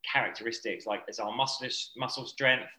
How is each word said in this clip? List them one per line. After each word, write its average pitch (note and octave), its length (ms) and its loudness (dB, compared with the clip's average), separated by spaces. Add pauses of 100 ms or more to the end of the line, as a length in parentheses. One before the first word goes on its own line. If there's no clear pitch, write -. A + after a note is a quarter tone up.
(120)
characteristics, A2 720 0
like G#2 220 0
it's - 100 -8
our G#2+ 180 -2
muscle, C3 340 0 (280)
muscle B2+ 300 -2
strength B2+ 520 4